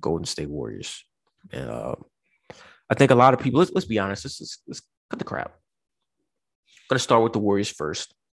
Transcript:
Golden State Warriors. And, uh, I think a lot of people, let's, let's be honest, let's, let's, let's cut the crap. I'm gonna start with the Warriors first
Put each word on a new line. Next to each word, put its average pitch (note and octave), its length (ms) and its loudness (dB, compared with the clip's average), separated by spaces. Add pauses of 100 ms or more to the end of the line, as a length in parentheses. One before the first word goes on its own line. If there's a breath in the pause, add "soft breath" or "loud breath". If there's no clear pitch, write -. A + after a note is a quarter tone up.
Golden E2 240 -2
State - 240 -8
Warriors. - 560 -12 (460)
And, - 180 -10
uh, A#1 240 -8 (960 loud breath)
I C3+ 60 2
think C3+ 160 6
a B2+ 40 6
lot C3 200 8
of - 40 0
people, B2+ 200 0
let's, F3+ 120 4
let's F#3 140 -2
be A2 140 -2
honest, G2 260 -4
let's, - 160 -14
let's, - 160 -16 (100)
let's - 140 -14 (300)
cut - 80 -8
the - 60 -10
crap. - 240 -8
I'm - 1400 -20
gonna C3 100 2
start A#2 220 4
with A2+ 120 2
the A2+ 60 0
Warriors G2+ 300 0
first - 460 -8 (200)